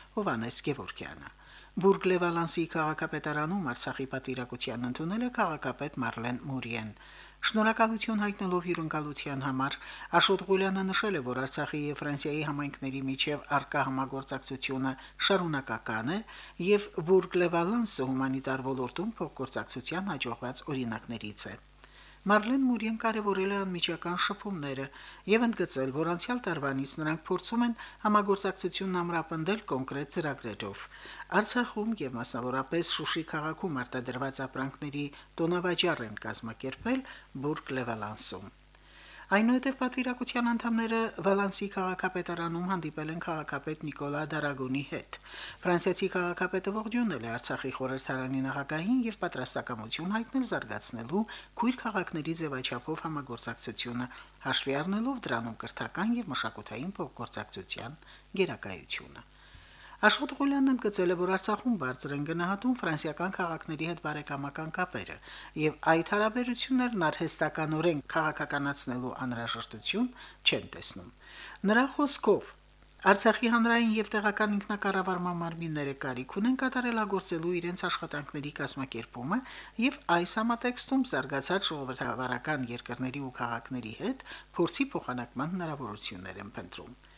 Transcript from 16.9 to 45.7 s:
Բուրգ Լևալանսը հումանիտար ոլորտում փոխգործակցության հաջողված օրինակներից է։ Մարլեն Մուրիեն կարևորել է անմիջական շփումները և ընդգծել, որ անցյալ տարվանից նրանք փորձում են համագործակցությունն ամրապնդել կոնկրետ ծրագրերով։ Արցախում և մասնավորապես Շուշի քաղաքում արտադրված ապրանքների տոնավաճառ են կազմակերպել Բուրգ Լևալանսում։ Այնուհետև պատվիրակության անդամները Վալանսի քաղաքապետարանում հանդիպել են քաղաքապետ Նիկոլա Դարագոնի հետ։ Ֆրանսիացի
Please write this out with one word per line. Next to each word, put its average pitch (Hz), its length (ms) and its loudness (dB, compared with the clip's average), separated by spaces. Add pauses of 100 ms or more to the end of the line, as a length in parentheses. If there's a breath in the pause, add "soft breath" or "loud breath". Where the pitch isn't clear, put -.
Բուրգ 180 340 6
Լևալանսը 170 720 4
հումանիտար 131 560 0
ոլորտում 135 500 -2
փոխգործակցության 156 920 -4
հաջողված - 560 -4
օրինակներից 113 800 -2
է։ 95 100 -10 (680 loud breath)
Մարլեն 214 360 4
Մուրիեն 226 360 2
կարևորել 202 540 2
է 202 40 0
անմիջական 175 680 -2
շփումները 143 600 -2 (400 loud breath)
և 226 220 6
ընդգծել, 165 440 2
որ 156 220 0
անցյալ 240 320 0
տարվանից 143 500 0
նրանք 156 320 -2
փորձում 233 400 2
են 233 80 2 (240 loud breath)
համագործակցությունն 196 1040 2
ամրապնդել 170 640 -2
կոնկրետ 135 480 -2
ծրագրերով։ 123 720 -4 (460 loud breath)
Արցախում 220 640 0
և 127 200 -4
մասնավորապես 131 800 0
Շուշի 156 320 -2
քաղաքում 156 560 -2
արտադրված 127 600 -4
ապրանքների 135 640 -4 (260 loud breath)
տոնավաճառ 170 760 2
են 107 120 -10
կազմակերպել 131 880 -4 (300 loud breath)
Բուրգ 143 400 -4
Լևալանսում։ 107 760 -2 (760 loud breath)
Այնուհետև 247 500 4
պատվիրակության 247 720 0
անդամները 226 480 2 (180)
Վալանսի 196 520 4
քաղաքապետարանում 175 960 -2
հանդիպել 156 460 -2
են 165 100 -6
քաղաքապետ 156 640 -4
Նիկոլա 147 380 -2
Դարագոնի 143 580 -2
հետ։ - 360 -8 (380 loud breath)
Ֆրանսիացի 180 540 4